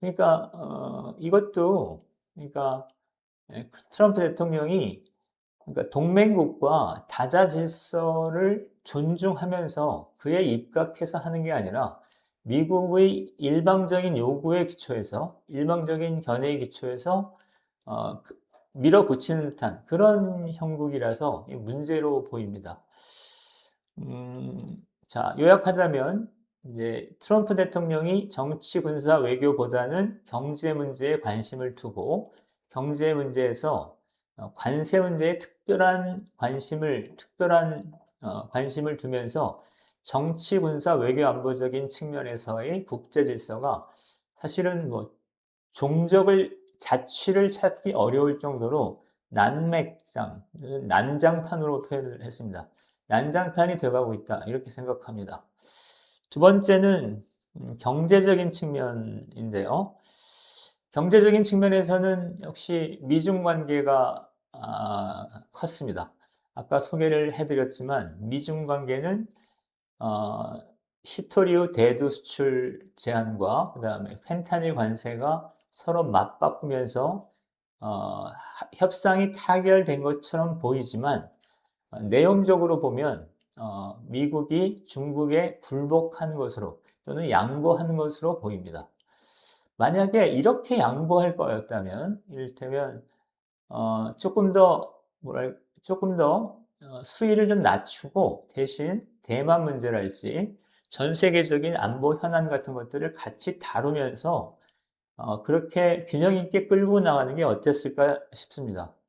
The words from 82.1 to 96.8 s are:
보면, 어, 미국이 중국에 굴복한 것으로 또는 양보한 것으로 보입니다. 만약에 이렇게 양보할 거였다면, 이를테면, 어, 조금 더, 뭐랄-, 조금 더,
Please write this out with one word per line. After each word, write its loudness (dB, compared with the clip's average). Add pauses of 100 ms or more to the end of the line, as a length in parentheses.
보면, -2 (280)
어, -10
미국이 -2
중국에 -2
굴복한 -2
것으로 -8 (220)
또는 -6
양보한 2
것으로 -2
보입니다. -10 (880)
만약에 4
이렇게 2
양보할 2
거였다면, -4
이를테면, -8 (640)
어, -4
조금 2
더, 6 (280)
뭐랄-, -6 (240)
조금 -2
더, 0 (240)